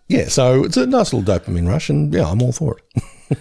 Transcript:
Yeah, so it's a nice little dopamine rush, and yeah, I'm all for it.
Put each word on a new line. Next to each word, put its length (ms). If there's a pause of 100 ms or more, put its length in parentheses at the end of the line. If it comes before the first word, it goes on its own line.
Yeah, 220
so 340
it's 140
a 80
nice 260
little 100 (160)
dopamine 300
rush, 220
and 240
yeah, 160
I'm 120
all 120
for 240
it. 260 (380)